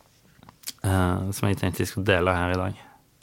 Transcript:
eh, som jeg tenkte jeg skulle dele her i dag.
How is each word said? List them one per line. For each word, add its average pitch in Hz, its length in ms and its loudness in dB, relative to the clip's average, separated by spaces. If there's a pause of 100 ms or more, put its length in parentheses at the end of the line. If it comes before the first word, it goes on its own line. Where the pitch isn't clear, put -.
(840)
eh, 92 480 2
som 104 180 -2
jeg 98 80 0
tenkte 90 260 -2
jeg 92 40 -4
skulle 98 180 -6
dele 92 280 4
her 90 200 0
i 92 60 0
dag. 95 220 -6 (420)